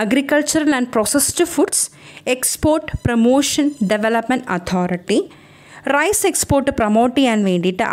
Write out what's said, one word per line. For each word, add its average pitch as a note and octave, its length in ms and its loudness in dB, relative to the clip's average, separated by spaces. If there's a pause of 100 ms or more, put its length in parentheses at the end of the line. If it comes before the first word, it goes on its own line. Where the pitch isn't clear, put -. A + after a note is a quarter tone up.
Agricultural D4 760 0
and B3 180 -2
Processed A#3+ 460 0 (140)
Foods - 260 0 (540)
Export D#4 500 0 (220)
Promotion B3+ 600 2 (240)
Development A3+ 540 0 (120)
Authority. F3+ 640 -2 (760)
റൈസ് D#4+ 360 0
എക്സ്പോർട്ട് C#4 480 0
പ്രൊമോട്ട് A#3 400 2
ചെയ്യാൻ A#3+ 300 2
വേണ്ടിയിട്ട് F#3 440 0